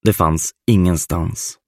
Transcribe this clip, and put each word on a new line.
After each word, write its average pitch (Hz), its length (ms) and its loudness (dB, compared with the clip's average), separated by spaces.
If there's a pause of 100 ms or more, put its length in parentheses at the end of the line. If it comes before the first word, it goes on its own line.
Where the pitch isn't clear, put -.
Det 110 80 2
fanns 80 400 0 (140)
ingenstans 87 1000 0